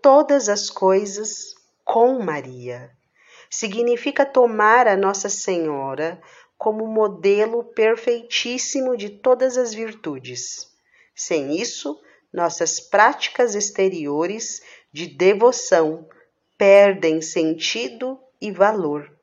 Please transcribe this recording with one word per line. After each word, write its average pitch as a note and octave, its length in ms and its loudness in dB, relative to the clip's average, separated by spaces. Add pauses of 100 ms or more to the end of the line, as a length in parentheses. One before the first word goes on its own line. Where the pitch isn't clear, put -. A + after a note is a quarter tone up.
todas C#4 460 4
as G3+ 220 -4
coisas G3+ 840 -2 (300)
com B3 340 2
Maria B2+ 720 -10 (600)
significa A#3+ 760 -2
tomar A#3+ 640 4
a G3+ 100 4
Nossa G3 320 0
Senhora D#3 920 -4 (360)
como A3 300 -4
modelo G#3+ 760 0
perfeitíssimo A#3+ 1300 -2
de G#3 140 -8
todas B3+ 480 2
as A#3 160 -2
virtudes. D3+ 960 -12 (460)
Sem D3+ 460 -4
isso, C#4 400 -10 (320)
nossas E3+ 480 -4
práticas A3+ 760 2
exteriores F#3+ 1080 -4 (280)
de D#3+ 160 -10
devoção F3 1040 2 (480)
perdem G3 640 6
sentido A3+ 1000 -4 (220)
e G#3+ 100 -8
valor. F3+ 600 -2 (120)